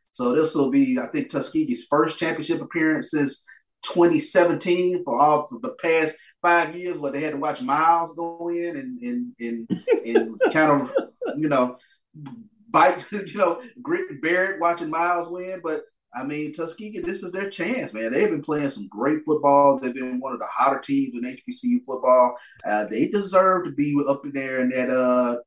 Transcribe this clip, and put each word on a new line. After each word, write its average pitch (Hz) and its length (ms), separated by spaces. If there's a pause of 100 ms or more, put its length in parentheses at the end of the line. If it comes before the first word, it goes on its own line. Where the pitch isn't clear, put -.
(120)
So 123 200
this 156 220
will 139 160
be, 131 320
I 120 60
think, - 200
Tuskegee's 139 640
first 156 300
championship 160 400
appearance 311 500
since - 340 (380)
twenty 170 380
seventeen 180 840
for 135 180
all, 151 280
for 117 120
the - 220
past 160 340 (240)
five 170 360
years, 175 220
where 143 120
they 139 100
had 151 120
to 139 60
watch 135 220
Miles 165 540
go 170 340
in 170 280
and, 135 260
and, 123 380
and, 233 420 (240)
and - 400
<laughs> - 60
kind - 300
of, - 120 (420)
you 156 120
know, 127 300 (920)
bite, 165 380
<laughs> - 20
you 180 280
know, 175 220 (220)
grit 349 260
and 135 140
bear 180 320
it 156 60
watching 170 280
Miles 170 420
win. 180 340
But, 156 160 (320)
I 131 120
mean, 147 300
Tuskegee, 196 480
this 185 200
is 175 100
their 196 180
chance, - 420
man. 220 180
They've 214 200
been 147 120
playing 147 280
some 104 180
great 139 380
football. 143 520
They've 127 160
been 127 260
one 131 120
of 113 60
the - 120
hotter 139 300
teams 135 340
in 120 120
H 127 200
B 123 60
C 123 160
U 123 180
football. 127 500 (280)
Uh, 107 220
they 113 220
deserve 185 580
to 147 40
be 143 240 (140)
up 180 160
in 143 80
there 131 300
in 127 80
that, 127 200
uh, 123 460 (100)